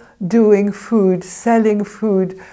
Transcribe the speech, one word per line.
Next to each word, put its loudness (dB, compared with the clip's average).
doing 2
food, 0
selling 0
food, -4